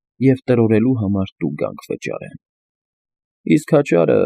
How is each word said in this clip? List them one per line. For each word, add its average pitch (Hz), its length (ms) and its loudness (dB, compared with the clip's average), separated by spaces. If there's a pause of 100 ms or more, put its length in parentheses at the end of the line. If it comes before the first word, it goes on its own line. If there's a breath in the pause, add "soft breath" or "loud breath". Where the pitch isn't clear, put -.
(200)
և 131 220 2
տրորելու 117 540 2
համար 98 400 -4
տուգանք 71 500 -8
վճարեն։ - 540 -10 (1040)
Իսկ 160 300 0
հաճարը, 143 500 2